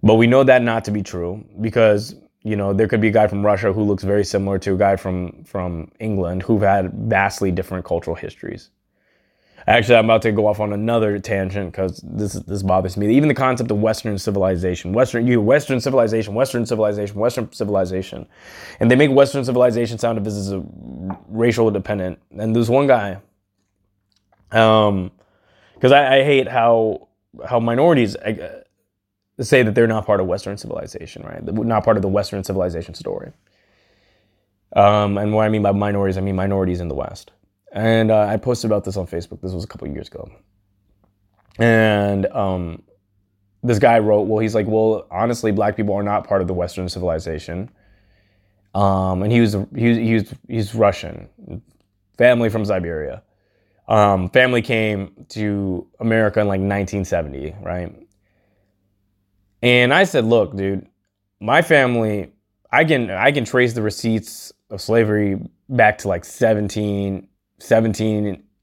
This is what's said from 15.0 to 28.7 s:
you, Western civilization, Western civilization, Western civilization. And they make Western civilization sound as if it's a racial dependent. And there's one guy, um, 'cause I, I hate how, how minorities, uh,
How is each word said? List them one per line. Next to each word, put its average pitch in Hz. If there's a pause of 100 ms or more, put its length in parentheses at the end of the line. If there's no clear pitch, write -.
you, 123
Western 123
civilization, 113
Western 120
civilization, 104
Western 117
civilization. 95 (540)
And 117
they 127
make 143
Western 139
civilization 120
sound 113
as 104
if -
it's 98
a 90 (140)
racial 113
dependent. 98 (180)
And 110
there's 117
one 135
guy, 104 (1400)
um, 107 (680)
'cause 127
I, 139
I 135
hate 135
how, 117 (400)
how 123
minorities, 117
uh, 98 (800)